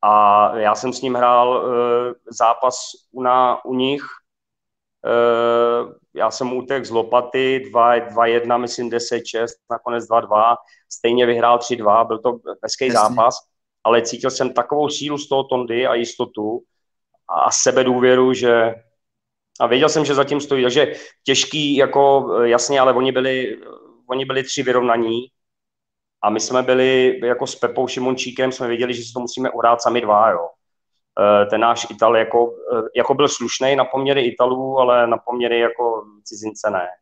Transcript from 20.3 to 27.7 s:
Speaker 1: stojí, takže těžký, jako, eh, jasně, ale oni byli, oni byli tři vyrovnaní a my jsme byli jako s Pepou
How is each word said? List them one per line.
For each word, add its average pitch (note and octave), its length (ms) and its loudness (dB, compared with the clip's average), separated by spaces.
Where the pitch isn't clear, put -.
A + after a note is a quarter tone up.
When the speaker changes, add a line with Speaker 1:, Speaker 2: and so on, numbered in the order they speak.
Speaker 1:
stojí, C3+ 220 -2
takže B2+ 300 0
těžký, C#3+ 520 -2
jako, C3+ 680 4
eh, A#2+ 80 2
jasně, B2 300 2
ale C3 140 4
oni C3 180 0
byli, B2+ 460 -4
oni C3 160 -6
byli C3 180 -4
tři - 200 -6
vyrovnaní B2 640 0
a G#2 60 2
my G#2+ 100 -2
jsme B2+ 240 -2
byli B2+ 600 2
jako A#2+ 240 -2
s - 80 -10
Pepou B2 320 -2